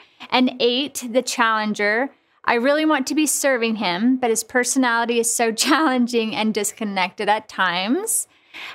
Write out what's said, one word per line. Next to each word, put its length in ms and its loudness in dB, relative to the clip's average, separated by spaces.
An 300 2
eight, 520 -2
the 120 0
challenger. 880 0
I 80 2
really 320 2
want 220 2
to 80 -4
be 100 2
serving 520 0
him, 400 0
but 120 0
his 140 0
personality 760 0
is 140 0
so 180 0
<laughs> 140 0
challenging 680 2
and 180 0
disconnected 760 -4
at 220 2
times. 800 -2